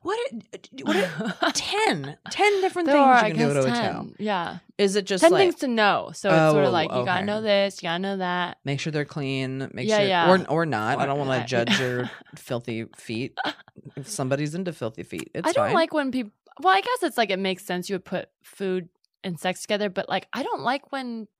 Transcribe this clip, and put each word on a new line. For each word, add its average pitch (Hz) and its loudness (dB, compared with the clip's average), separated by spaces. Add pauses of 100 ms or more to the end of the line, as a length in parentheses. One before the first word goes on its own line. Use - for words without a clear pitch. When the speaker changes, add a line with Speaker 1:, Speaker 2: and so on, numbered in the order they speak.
Speaker 1:
What? 415 -4 (340)
It, - -20 (160)
what? - 0
It, 381 0
Speaker 2:
<laughs> 208 -4
Speaker 1:
ten. 349 -2 (140)
Ten 392 2
different 359 0
Speaker 2:
There 277 4
Speaker 1:
things 277 8
Speaker 2:
are, 262 8
Speaker 1:
you 220 4
Speaker 2:
I 214 0
Speaker 1:
can - -2
do 143 2
Speaker 2:
guess, 139 4
Speaker 1:
to 131 2
a - 0
Speaker 2:
ten. - -2
Speaker 1:
toe. - -10
Speaker 2:
Yeah. 190 -4 (220)
Speaker 1:
Is 202 4
it 196 0
just 190 0
Speaker 2:
Ten 339 10
Speaker 1:
like 370 6
Speaker 2:
things 359 4
to 285 -4
know. 208 2
So - -4
it's 160 6
sort 147 6
of 139 4
Speaker 1:
Oh, - 2
Speaker 2:
like, 160 0
you - 0
gotta 180 0
Speaker 1:
okay. 202 -2
Speaker 2:
know 208 -2
this, 202 2
you 175 -4
gotta 170 -2
know 196 -4
that. 180 -4
Speaker 1:
Make 139 -2
sure 160 -4
they're 147 -2
clean. 135 -6
Make 151 -6
Speaker 2:
Yeah, 214 2
Speaker 1:
sure, 202 2
Speaker 2:
yeah. 175 4
Speaker 1:
or, 185 6
or 165 2
not. 120 0
I 135 2
Speaker 2:
Or 139 0
Speaker 1:
don't 143 -2
wanna 135 -2
Speaker 2:
I 123 0
Speaker 1:
judge 123 0
Speaker 2:
<laughs> - -
Speaker 1:
your 123 -2 (260)
filthy 117 -6 (100)
feet. - -8 (580)
If 139 -12
somebody's 143 -2
into 180 -6
filthy 120 -8
feet, - -10
it's - -2
Speaker 2:
I 330 2
don't 571 2
Speaker 1:
fine. 494 0
Speaker 2:
like 320 0
when 277 -2
peop-, 240 -4 (300)
well, 370 4
I 392 2
guess 494 -2
it's 294 -2
like 220 2
it 185 0
makes 190 -4
sense 180 -6
you 202 -4
would 180 -8
put - -8 (140)
food 185 -6 (340)
and 180 -8
sex 185 -4
together, 208 -2
but, 190 -6
like, 190 -4
I 233 -6
don't 349 -4
like 262 -4
when 240 -8 (120)